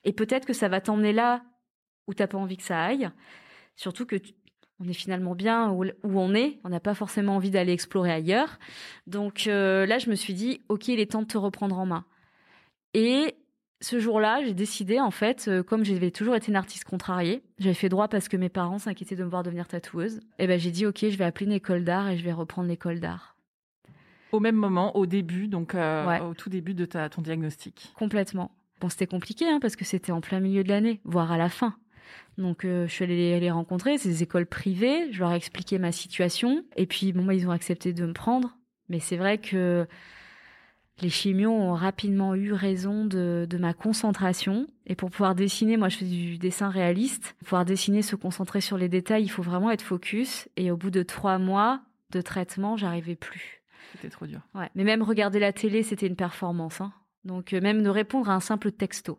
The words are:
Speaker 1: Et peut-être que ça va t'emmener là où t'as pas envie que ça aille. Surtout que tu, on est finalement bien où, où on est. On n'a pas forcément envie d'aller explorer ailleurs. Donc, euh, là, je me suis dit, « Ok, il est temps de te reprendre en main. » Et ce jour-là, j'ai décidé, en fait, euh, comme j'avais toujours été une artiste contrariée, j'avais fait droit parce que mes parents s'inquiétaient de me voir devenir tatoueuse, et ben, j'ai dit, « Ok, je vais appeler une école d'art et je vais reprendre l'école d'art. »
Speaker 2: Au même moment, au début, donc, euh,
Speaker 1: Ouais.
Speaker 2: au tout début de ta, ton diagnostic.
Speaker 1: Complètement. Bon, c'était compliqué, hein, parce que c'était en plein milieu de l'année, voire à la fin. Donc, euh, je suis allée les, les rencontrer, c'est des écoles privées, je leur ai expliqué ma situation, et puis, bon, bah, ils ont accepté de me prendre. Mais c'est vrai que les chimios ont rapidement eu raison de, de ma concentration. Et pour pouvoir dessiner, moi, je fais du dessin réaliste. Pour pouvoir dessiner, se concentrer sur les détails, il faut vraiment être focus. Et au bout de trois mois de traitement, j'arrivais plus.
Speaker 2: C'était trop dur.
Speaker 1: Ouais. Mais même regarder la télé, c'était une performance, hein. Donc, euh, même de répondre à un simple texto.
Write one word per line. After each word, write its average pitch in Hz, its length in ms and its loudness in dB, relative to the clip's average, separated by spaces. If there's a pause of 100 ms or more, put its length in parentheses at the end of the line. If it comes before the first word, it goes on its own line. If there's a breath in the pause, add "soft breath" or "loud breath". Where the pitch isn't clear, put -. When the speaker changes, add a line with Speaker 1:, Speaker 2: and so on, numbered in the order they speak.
Speaker 1:
Et 202 100 0
peut-être 254 320 0
que 262 80 -2
ça 220 140 0
va 190 140 2
t'emmener 214 320 2
là 240 280 4 (640)
où 196 80 -8
t'as 196 140 0
pas 196 100 -6
envie 190 200 -4
que - 60 -16
ça 165 200 -2
aille. 233 260 0 (640 loud breath)
Surtout 190 300 -8
que 208 120 -4
tu, - 160 -8 (460)
on 175 80 -8
est 175 60 -4
finalement 185 400 -4
bien 220 380 2
où, 185 120 0
où 190 360 0
on 190 160 4
est. 285 280 2
On 180 60 -8
n'a 175 100 -2
pas 208 140 -2
forcément 202 440 0
envie 190 120 2
d'aller 180 240 4
explorer 175 380 0
ailleurs. 180 480 0 (480 loud breath)
Donc, 202 400 -4
euh, 190 400 4
là, 226 100 4
je 240 140 0
me 202 40 4
suis 196 200 -4
dit, « 226 340 -2
Ok, 208 180 0
il 247 120 2
est 208 140 0
temps 220 100 0
de 214 40 -4
te 226 120 -4
reprendre 190 400 -2
en 185 80 -2
main. » 175 180 -4 (880 soft breath)
Et 254 420 4 (460)
ce 240 180 -2
jour-là, 220 460 4
j'ai 214 80 0
décidé, 214 480 0
en 220 100 2
fait, 220 380 0
euh, 185 120 4
comme 220 220 0
j'avais 180 260 2
toujours 220 260 0
été 220 120 0
une 208 80 2
artiste 190 300 -4
contrariée, 180 580 -2 (160)
j'avais 190 140 4
fait 190 160 2
droit 202 180 4
parce 208 220 -2
que 196 80 0
mes 180 100 0
parents 185 320 -2
s'inquiétaient 190 380 -8
de 185 80 -4
me 175 40 -4
voir 180 140 -2
devenir 175 240 -6
tatoueuse, 180 540 -6 (180)
et 185 80 2
ben, 180 100 4
j'ai 175 140 0
dit, « 185 140 0
Ok, 202 160 0
je 208 160 2
vais 190 80 2
appeler 185 220 -2
une 208 40 2
école 190 320 0
d'art 185 240 0
et 185 80 0
je 170 80 -4
vais 175 80 -2
reprendre 170 380 -4
l'école 170 320 -4
d'art. » 170 340 -8 (960 soft breath)
Speaker 2:
Au 214 80 2
même 220 160 4
moment, 196 400 2
au 196 100 4
début, 180 440 -2
donc, 175 260 -4
euh, 156 320 0
Speaker 1:
Ouais. 170 140 2
Speaker 2:
au 170 120 -6
tout 190 160 -10
début 185 260 -4
de 175 100 -2
ta, 160 240 -6
ton 170 120 -8
diagnostic. 160 760 -6
Speaker 1:
Complètement. 202 540 -2 (280)
Bon, 185 80 -2
c'était 180 200 -2
compliqué, 214 420 -2
hein, 294 100 4
parce 247 160 -2
que - 80 -8
c'était 180 300 -4
en 165 80 -2
plein 190 180 -2
milieu 190 240 2
de 185 60 0
l'année, 208 340 2
voire 170 300 0
à 165 40 2
la 170 120 4
fin. 226 260 -2 (640 loud breath)
Donc, 180 260 -2
euh, 180 240 0
je - 60 -6
suis 185 100 -2
allée 175 140 2
les, 175 240 4
les 175 100 2
rencontrer, 180 460 0
c'est 208 100 -2
des 170 160 2
écoles 170 220 2
privées, 247 640 0
je 190 80 -8
leur 175 140 2
ai - 20 2
expliqué 185 420 -4
ma 175 140 0
situation, 226 720 0 (140)
et 185 80 2
puis, 190 260 -2
bon, 180 140 0
bah, 190 80 2
ils 180 160 2
ont - 20 0
accepté 175 400 -2
de 175 140 -2
me 170 80 -4
prendre. 247 420 0 (320)
Mais 170 120 -2
c'est 175 180 -4
vrai 202 220 2
que 180 460 2 (1160 loud breath)
les 180 80 0
chimios 196 420 2
ont 196 220 2
rapidement 190 600 0
eu 202 180 0
raison 196 520 0
de, 175 440 0
de 175 80 -4
ma 170 160 0
concentration. 208 920 0 (180)
Et 185 80 -4
pour 185 160 -4
pouvoir 190 240 2
dessiner, 202 420 2
moi, 202 140 4
je - 80 -2
fais 190 80 -4
du 175 320 -2
dessin 185 320 -2
réaliste. 185 680 0
Pour - 80 -20
pouvoir 180 180 2
dessiner, 202 380 2
se 208 120 -2
concentrer 190 460 -4
sur 196 160 -2
les 180 120 0
détails, 185 340 2
il 190 60 0
faut - 120 -4
vraiment 180 300 0
être 208 100 0
focus. - 760 -4
Et 180 140 0
au 175 80 0
bout 185 140 -4
de 185 100 2
trois 190 380 0
mois 208 420 2 (300)
de 180 100 -2
traitement, 196 560 -4
j'arrivais 170 380 -2
plus. - 480 -16 (300 loud breath)
Speaker 2:
C'était - 160 -14
trop - 180 -14
dur. 151 140 -12 (120)
Speaker 1:
Ouais. 185 220 -8
Mais 190 80 2
même 220 180 4
regarder 208 380 2
la 202 120 4
télé, 214 300 2
c'était 208 240 -2
une 180 100 0
performance, 175 640 -4
hein. 196 140 -8 (320)
Donc, 185 280 -8
euh, 185 60 2
même 208 220 4
de 202 80 4
répondre 214 400 2
à 190 60 4
un 185 40 2
simple 214 320 -2
texto. - 480 -6